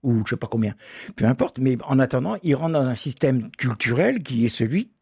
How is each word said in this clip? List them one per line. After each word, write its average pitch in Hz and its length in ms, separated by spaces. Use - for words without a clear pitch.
ou 117 220
je - 60
sais 120 40
pas - 120
combien, 110 280
peu - 80
importe, 127 360
mais 131 180
en 135 120
attendant, 131 440
ils 156 120
rentrent 160 180
dans 139 160
un 123 60
système 131 640
culturel 135 680
qui 117 200
est 117 60
celui 131 400